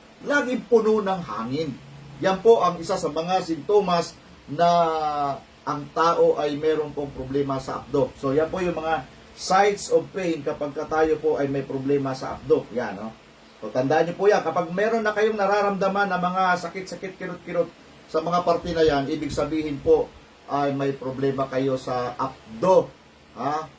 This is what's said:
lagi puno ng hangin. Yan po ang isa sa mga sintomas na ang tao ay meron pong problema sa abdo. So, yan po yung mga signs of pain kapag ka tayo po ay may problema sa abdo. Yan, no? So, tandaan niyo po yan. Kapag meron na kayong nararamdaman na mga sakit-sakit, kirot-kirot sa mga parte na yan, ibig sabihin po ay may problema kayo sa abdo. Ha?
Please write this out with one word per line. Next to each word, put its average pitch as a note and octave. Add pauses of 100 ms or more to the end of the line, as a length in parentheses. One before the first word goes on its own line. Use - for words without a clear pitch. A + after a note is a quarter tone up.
(280)
lagi B3+
puno A3
ng F#3+
hangin. C3+ (480)
Yan F#3
po A3+
ang F3
isa F3
sa E3+
mga E3
sintomas F3 (320)
na E3 (960)
ang C#3+
tao E3
ay D3
meron D3+
pong C#3+
problema C3+
sa -
abdo. C3
So, C3+
yan D#3+
po F3+
yung F3
mga D#3 (320)
signs F#3+
of D#3+
pain E3+
kapag D3
ka D#3
tayo D#3
po D3
ay C#3+
may C#3
problema C3+
sa B2+
abdo. C#3
Yan, G#2
no? A2+ (480)
So, G#2+
tandaan D#3
niyo E3+
po G3
yan. G#3
Kapag E3
meron G#3+
na G#3
kayong G#3+
nararamdaman G3
na F3+
mga F3+
sakit-sakit, F#3
kirot-kirot E3+ (400)
sa D#3+
mga E3+
parte E3+
na D#3+
yan, C#3+
ibig D3+
sabihin D3+
po D#3 (400)
ay C#3+
may C#3
problema C3+
kayo C3
sa B2
abdo. C#3+ (420)
Ha? D3 (140)